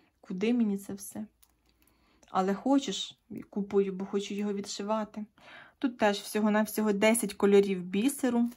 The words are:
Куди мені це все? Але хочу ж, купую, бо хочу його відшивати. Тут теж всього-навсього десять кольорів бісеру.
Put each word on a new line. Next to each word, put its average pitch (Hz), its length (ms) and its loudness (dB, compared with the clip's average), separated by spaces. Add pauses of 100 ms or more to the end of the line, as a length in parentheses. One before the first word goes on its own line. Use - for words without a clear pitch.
(200)
Куди 208 340 -2
мені 208 240 2
це 196 160 -12
все? 208 320 -12 (1040)
Але 190 240 0
хочу 262 380 2
ж, - 260 -8 (320)
купую, 196 420 0
бо 185 120 -6
хочу 202 300 -4
його 208 180 -4
відшивати. 208 760 -6 (520)
Тут 247 200 -4
теж 202 200 2
всього-навсього 214 720 0
десять 214 420 2
кольорів 202 480 4
бісеру. 240 760 0